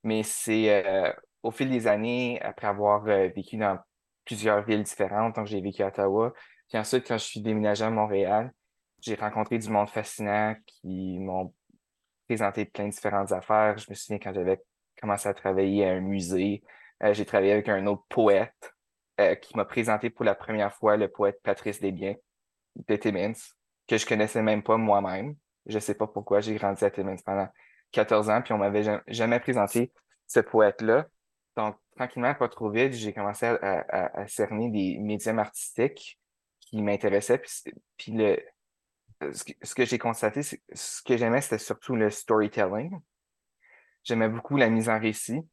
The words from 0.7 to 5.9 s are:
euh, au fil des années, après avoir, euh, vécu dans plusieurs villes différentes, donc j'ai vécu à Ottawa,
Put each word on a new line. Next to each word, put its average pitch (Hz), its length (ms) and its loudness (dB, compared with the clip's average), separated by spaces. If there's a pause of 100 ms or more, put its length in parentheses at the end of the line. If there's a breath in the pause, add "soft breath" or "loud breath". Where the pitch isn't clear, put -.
euh, 95 240 2 (320)
au 117 80 -2
fil 135 180 -2
des 123 180 0
années, 120 540 0
après - 260 -6
avoir, 104 400 2
euh, 98 200 4
vécu 95 300 -8
dans 101 200 0 (480)
plusieurs 104 380 2
villes 107 200 0
différentes, 107 520 -2
donc 110 120 -4
j'ai 101 140 -4
vécu 98 220 -4
à 98 40 0
Ottawa, 101 460 0 (360 loud breath)